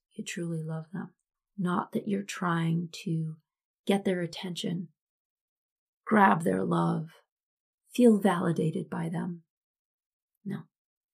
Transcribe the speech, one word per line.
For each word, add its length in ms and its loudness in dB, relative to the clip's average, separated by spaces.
you 120 -12
truly 380 -6
love 280 -8
them, 220 -10
not 340 -2
that 160 -4
you're 140 0
trying 680 0
to 320 -2
get 220 2
their 160 0
attention, 680 -6
grab 380 6
their 200 0
love, 460 0
feel 260 6
validated 680 0
by 220 -6
them. 340 -8
No, 220 -8